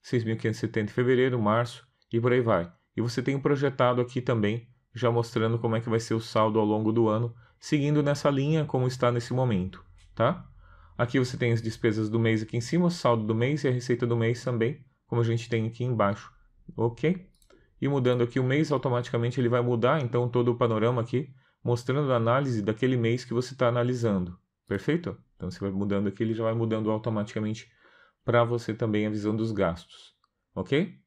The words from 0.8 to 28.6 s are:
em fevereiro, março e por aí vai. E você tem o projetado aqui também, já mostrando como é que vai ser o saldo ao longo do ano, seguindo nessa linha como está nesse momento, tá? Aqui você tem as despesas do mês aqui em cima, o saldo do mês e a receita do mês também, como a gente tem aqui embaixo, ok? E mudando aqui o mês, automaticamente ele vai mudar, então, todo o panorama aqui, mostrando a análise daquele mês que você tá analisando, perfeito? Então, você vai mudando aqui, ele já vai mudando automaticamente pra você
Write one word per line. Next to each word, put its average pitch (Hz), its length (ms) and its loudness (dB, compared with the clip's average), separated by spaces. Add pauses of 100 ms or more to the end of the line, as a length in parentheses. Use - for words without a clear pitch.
em - 40 -20
fevereiro, 127 460 2
março 110 460 0 (260)
e 117 80 0
por 120 120 2
aí 127 80 4
vai. 95 320 2 (240)
E 107 40 -4
você 120 220 -2
tem 135 140 -2
o 131 40 -4
projetado 135 600 2
aqui 120 200 -2
também, 113 480 0 (240)
já 117 200 0
mostrando 117 460 0
como 113 180 0
é 113 40 0
que 117 80 -8
vai 113 120 2
ser 113 140 -2
o 113 60 0
saldo 110 380 2
ao 107 80 4
longo 107 240 2
do 113 180 4
ano, 117 240 0 (280)
seguindo 147 420 2
nessa 143 260 0
linha 143 360 2
como 127 240 0
está 127 240 0
nesse 120 200 -4
momento, 113 520 -2 (280)
tá? 123 320 0 (540)
Aqui 120 220 2
você 127 160 -2
tem 120 160 2
as 113 100 0
despesas 110 480 -2
do 113 80 0
mês 113 240 2
aqui 110 140 -8
em 120 40 0
cima, 175 260 0
o 170 40 4
saldo 120 340 0
do 110 100 0
mês 131 280 0
e 143 60 0
a - 20 2
receita 123 340 -2
do 117 120 0
mês 117 260 0
também, 123 420 -2 (220)
como 120 140 -2
a 117 40 2
gente 117 240 -2
tem 113 200 0
aqui 113 160 -6
embaixo, 107 480 -2 (440)
ok? 135 540 -2 (500)
E 131 80 -2
mudando 123 340 2
aqui 120 160 0
o 127 60 2
mês, 147 260 2
automaticamente 120 680 0
ele 120 80 2
vai 120 140 2
mudar, 123 400 2
então, 123 260 -2
todo 120 220 2
o 120 40 0
panorama 117 460 2
aqui, 123 320 -4 (320)
mostrando 131 480 0
a 123 40 2
análise 120 440 2
daquele 113 340 0
mês 117 300 0
que - 80 -8
você 123 220 -2
tá 127 140 2
analisando, 117 720 0 (300)
perfeito? 147 480 -2 (180)
Então, 87 160 -8
você - 80 -14
vai 98 120 -2
mudando 101 380 0
aqui, 101 140 -4
ele 113 120 0
já 113 100 -4
vai 113 80 0
mudando 110 380 -2
automaticamente 107 840 -4 (500)
pra 120 220 4
você 117 300 -2